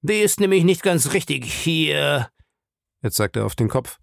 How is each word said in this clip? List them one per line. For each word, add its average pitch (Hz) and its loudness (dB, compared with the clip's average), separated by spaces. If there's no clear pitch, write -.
Die 208 0
ist 208 0
nämlich 190 4
nicht 175 2
ganz 170 2
richtig 139 -2
hier, 147 0
jetzt 104 -4
sagte 104 -2
er 107 -2
auf - -6
den 113 0
Kopf. - -4